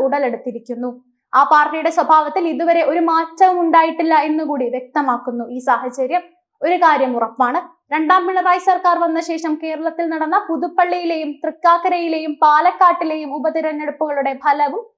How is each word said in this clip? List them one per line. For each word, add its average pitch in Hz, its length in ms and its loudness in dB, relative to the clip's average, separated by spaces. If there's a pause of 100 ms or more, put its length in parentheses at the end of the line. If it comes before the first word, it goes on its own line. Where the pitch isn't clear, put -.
ഉടലെടുത്തിരിക്കുന്നു. 247 840 -4 (500)
ആ - 20 8 (100)
പാർട്ടിയുടെ 311 460 2
സ്വഭാവത്തിൽ 311 460 2 (100)
ഇതുവരെ 339 280 2 (100)
ഒരു 339 180 0
മാറ്റവും 330 540 2
ഉണ്ടായിട്ടില്ല 330 520 2 (120)
എന്നുകൂടി 294 380 -2 (100)
വ്യക്തമാക്കുന്നു 247 720 -4 (100)
ഈ 254 120 -8
സാഹചര്യം. 254 560 -2 (420)
ഒരു 349 180 2
കാര്യം 269 340 4
ഉറപ്പാണ്, 240 420 -2 (340)
രണ്ടാം 320 340 2
പിണറായി 370 420 0
സർക്കാർ 359 360 2
വന്ന 330 240 -2
ശേഷം 320 240 -4 (100)
കേരളത്തിൽ 320 500 -6
നടന്ന 320 240 0 (120)
പുതുപ്പള്ളിയിലെയും 339 800 -2 (120)
തൃക്കാക്കരയിലെയും 339 880 0 (100)
പാലക്കാട്ടിലെയും 320 920 2
ഉപതിരഞ്ഞെടുപ്പുകളുടെ 302 960 -4 (120)
ഫലവും 294 380 0 (140)